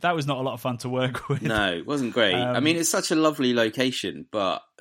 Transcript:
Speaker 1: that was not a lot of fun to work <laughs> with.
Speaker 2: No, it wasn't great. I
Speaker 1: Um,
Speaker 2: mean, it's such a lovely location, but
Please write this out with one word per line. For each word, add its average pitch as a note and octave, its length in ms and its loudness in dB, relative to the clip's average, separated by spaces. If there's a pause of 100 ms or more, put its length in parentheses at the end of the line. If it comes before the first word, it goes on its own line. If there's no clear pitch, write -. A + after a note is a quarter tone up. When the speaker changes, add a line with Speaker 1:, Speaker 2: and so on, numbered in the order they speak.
Speaker 1:
that F3 120 2
was C#3+ 140 -2
not C3+ 100 -2
a C3 40 -4
lot C3 120 -4
of A#2 60 -12
fun B2 180 -4
to B2 100 -8
work B2+ 400 -2
<laughs> - 0 -
with. C#3 140 0
Speaker 2:
No, G#2 320 0
it E2 140 -6
wasn't C3 260 -2
great. G2+ 220 4
I - 180 0
Speaker 1:
Um, B2 80 0
Speaker 2:
mean, E3 140 2
it's E3 120 0
such F#3+ 220 0
a F3 60 2
lovely D3 360 2
location, A#2 800 0
but F#2+ 320 -2 (180)